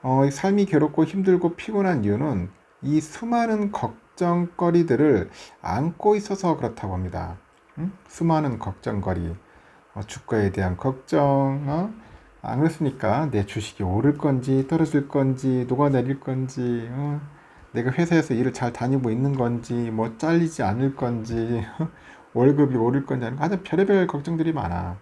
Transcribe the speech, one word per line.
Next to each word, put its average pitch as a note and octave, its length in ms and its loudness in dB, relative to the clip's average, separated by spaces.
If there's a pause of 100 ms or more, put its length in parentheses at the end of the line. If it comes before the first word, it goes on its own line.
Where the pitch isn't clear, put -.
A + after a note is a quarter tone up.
어, C3+ 240 4
이 C#3 60 2
삶이 G3 340 2
괴롭고 D#3 380 2
힘들고 F3+ 520 2
피곤한 F#3+ 480 0
이유는 G2+ 460 0 (320)
이 D3 180 2
수많은 A3 720 -2
걱정거리들을 E3+ 1600 2 (320)
안고 E3 540 0
있어서 F#3+ 420 0
그렇다고 A2 380 -6
합니다. F2+ 420 -6 (400)
응? F3 140 -6 (160)
수많은 D#3 500 0
걱정거리. F#2 760 -4 (580)
어, G#2 80 -10
주가에 G2+ 500 -2
대한 F#2 240 -2
걱정, C#3 920 0
어? F3 260 -2 (480)
안 A2+ 160 -4
그렇습니까? D3 720 0
내 G#2 160 0
주식이 - 380 -8
오를 A2+ 340 2
건지, C3+ 500 2
떨어질 D3+ 400 0
건지, C3 640 0
녹아내릴 C3 500 2
건지, B2+ 680 -4
어? D3 320 -6 (520)
내가 A#2 180 -2
회사에서 E3 420 2
일을 B2 200 0
잘 A#2+ 200 -4
다니고 B2+ 380 0
있는 C3+ 240 0
건지, A#2+ 560 -2
뭐 A2 260 -4
잘리지 E3 460 2
않을 B2+ 320 0
건지, A2+ 680 -2 (140)
<laughs> - 340 -8 (220)
월급이 C3 440 4
오를 B2+ 280 2
건지, B2 320 -4
하여튼 F#3 260 -2
별의별 F#3+ 440 2
걱정들이 D#3+ 460 -2
많아. F2+ 480 -4